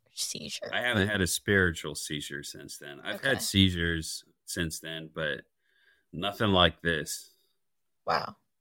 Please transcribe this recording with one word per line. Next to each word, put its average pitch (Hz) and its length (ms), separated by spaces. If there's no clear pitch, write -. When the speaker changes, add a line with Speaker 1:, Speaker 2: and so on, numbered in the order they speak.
Speaker 1:
seizure? - 580
Speaker 2:
I 104 100
haven't 113 260
had 104 140
a 87 60
spiritual 87 680
seizure 71 480
since - 340
then. 71 240
I've 101 200
had 131 200
Speaker 1:
Okay. - 0
Speaker 2:
seizures 85 840
since 82 340
then, 80 340
but 76 320
nothing 101 380
like 90 300
this. 80 520
Speaker 1:
Wow. - 320